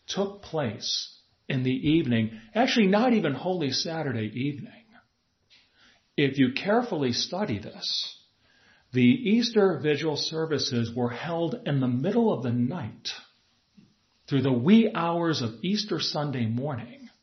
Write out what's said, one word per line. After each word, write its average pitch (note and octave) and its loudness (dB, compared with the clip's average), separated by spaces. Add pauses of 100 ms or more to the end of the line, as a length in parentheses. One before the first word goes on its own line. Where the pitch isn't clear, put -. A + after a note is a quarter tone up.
took G3 -6
place - -6 (340)
in B2+ -2
the B2+ 0
evening, C3 2 (160)
actually A#3+ 4
not G#3+ 4
even D#3 2
Holy E3+ -2
Saturday C3 -4
evening. C#3 -6 (1400)
If C#3 2
you B2+ 6
carefully F#3+ 0
study C#3+ -4
this, - -8 (720)
the B2 2
Easter F#3+ 4
Vigil D3+ 0
services C3 -2
were A#2+ -2
held E3 -4 (100)
in C#3+ 0
the B2+ 0
middle G3 0
of B2 -4
the B2 -2
night B2 -4 (1160)
through C3+ 2
the C3+ 2
wee G3 6
hours E3+ 0
of A2+ -4
Easter F#3 -2
Sunday C#3+ -4
morning, B2+ -6 (140)